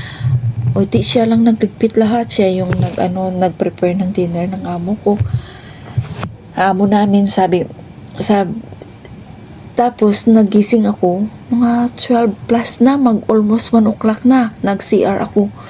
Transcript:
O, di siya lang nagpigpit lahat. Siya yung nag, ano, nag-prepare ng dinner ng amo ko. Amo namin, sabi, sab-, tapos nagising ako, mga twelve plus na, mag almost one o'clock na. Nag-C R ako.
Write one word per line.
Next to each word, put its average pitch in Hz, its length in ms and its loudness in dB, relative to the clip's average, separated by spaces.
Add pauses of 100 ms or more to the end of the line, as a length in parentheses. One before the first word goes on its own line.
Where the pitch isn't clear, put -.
(760)
O, 196 80 2
di - 160 0
siya - 240 0
lang 226 240 4
nagpigpit 220 480 0
lahat. 226 320 0
Siya 185 320 0
yung 185 160 -2
nag, 180 240 -2
ano, 185 320 -2
nag-prepare 180 640 -2
ng 190 160 -2
dinner 175 400 -2
ng 185 160 -8
amo 175 320 -6
ko. 202 160 0 (1400)
Amo 190 320 0
namin, 202 480 2
sabi, 180 320 0 (560)
sab-, 196 320 0 (1200)
tapos 233 560 2
nagising 214 560 4
ako, 196 400 0 (240)
mga 240 480 0
twelve 233 480 0
plus 233 400 0
na, 277 160 4
mag 226 240 2
almost 220 480 2
one 226 160 6
o'clock 220 400 0
na. 247 320 4
Nag-C 196 480 0
R 196 160 -2
ako. 208 240 0 (220)